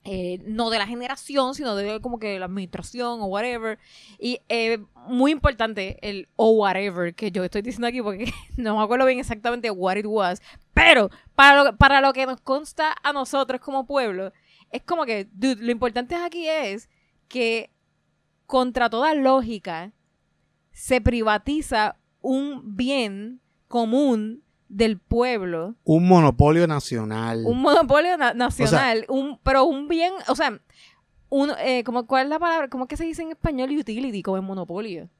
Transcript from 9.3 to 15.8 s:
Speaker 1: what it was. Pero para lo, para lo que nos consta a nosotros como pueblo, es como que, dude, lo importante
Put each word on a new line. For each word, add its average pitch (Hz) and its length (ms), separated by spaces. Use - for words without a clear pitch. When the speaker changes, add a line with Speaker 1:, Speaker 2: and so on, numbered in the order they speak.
Speaker 1:
what 190 260
it 208 100
was. 202 340
Pero 302 360
para 285 300
lo, 226 120
para 277 240
lo 269 120
que 262 140
nos 262 140
consta 311 600
a 294 100
nosotros 262 480
como 269 260
pueblo, 202 460
es - 120
como 330 240
que, 214 260
dude, 240 320
lo 233 80
importante 247 420